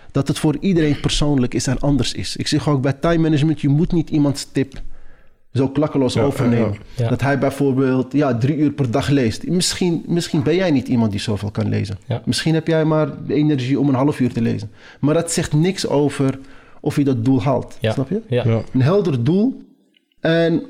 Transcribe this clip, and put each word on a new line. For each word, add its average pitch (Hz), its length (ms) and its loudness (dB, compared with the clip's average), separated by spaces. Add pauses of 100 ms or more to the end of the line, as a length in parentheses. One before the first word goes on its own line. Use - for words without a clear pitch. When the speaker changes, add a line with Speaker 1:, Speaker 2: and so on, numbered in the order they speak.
(120)
Speaker 1:
dat 139 160 0
het - 100 -2
voor 151 220 0
iedereen 165 400 0
persoonlijk 143 540 0
is - 120 -2
en 123 140 -2
anders 139 340 0
is. - 220 -8
Ik - 100 -6
zeg 151 220 0
ook 147 140 2
bij 139 100 0
time 170 300 0
management, 156 380 2
je 147 80 0
moet 147 240 2
niet 160 180 0
iemands 143 420 0
tip - 280 -4 (720)
zo 135 160 0
klakkeloos 139 460 0
Speaker 2:
Ja, 117 80 0
Speaker 1:
overnemen. 117 500 0
Speaker 2:
ja, - 320 -8
Speaker 3:
ja. 120 40 0
Speaker 1:
Dat 127 120 -2
hij 139 180 0
bijvoorbeeld, 131 760 0
ja, 139 260 2
drie 135 180 0
uur 147 160 2
per 131 180 -2
dag 135 180 0
leest. 131 400 0
Misschien, 175 580 0
misschien 170 360 0
ben 151 120 2
jij 185 160 2
niet 135 180 0
iemand 117 220 2
die 98 100 -4
zoveel 101 300 -4
kan 107 180 -2
lezen. 101 380 -4
Speaker 3:
Ja. 120 180 -4
Speaker 1:
Misschien 160 300 0
heb 156 120 0
jij 160 180 2
maar 156 420 0
de - 80 -2
energie 139 460 2
om 143 80 2
een 135 60 2
half 135 260 0
uur 120 120 2
te 120 80 -2
lezen. 113 300 -2 (300)
Maar 180 140 2
dat 170 180 0
zegt - 200 -2
niks 175 340 0
over 139 520 0 (420)
of 147 160 -2
je 143 80 2
dat 123 200 2
doel 131 180 4
haalt. 135 380 -2
Speaker 3:
Ja. 110 120 0
Speaker 1:
Snap 131 160 -2
je? 208 200 -2
Speaker 3:
Ja. 120 180 0
Speaker 2:
Ja. 113 140 2 (120)
Speaker 1:
Een 131 100 2
helder 160 420 2
doel. 202 380 0 (580)
En 165 500 2